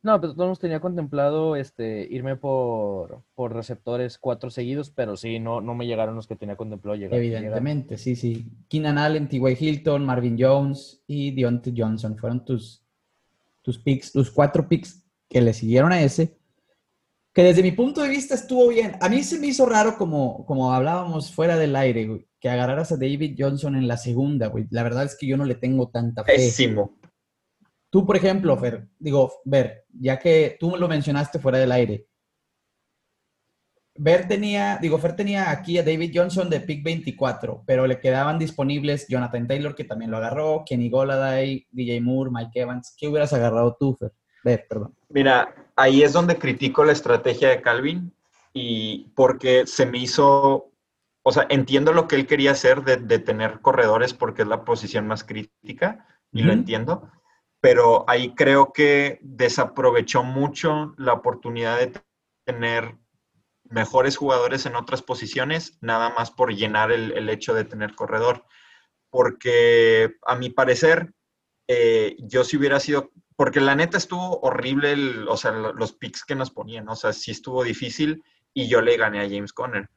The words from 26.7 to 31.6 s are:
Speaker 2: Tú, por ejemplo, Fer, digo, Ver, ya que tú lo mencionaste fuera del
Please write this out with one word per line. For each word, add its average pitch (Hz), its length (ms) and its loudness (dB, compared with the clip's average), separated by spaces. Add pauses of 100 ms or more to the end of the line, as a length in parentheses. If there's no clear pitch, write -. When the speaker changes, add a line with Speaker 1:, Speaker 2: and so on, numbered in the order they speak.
Speaker 2:
Tú, 190 140 4
por 190 120 2
ejemplo, 190 420 2
Fer, 117 300 -6 (100)
digo, 139 340 0 (120)
Ver, 131 480 0
ya 131 260 -4
que 160 400 2
tú 175 180 -2
lo 175 120 -2
mencionaste 147 500 -2
fuera 135 200 0
del 127 140 2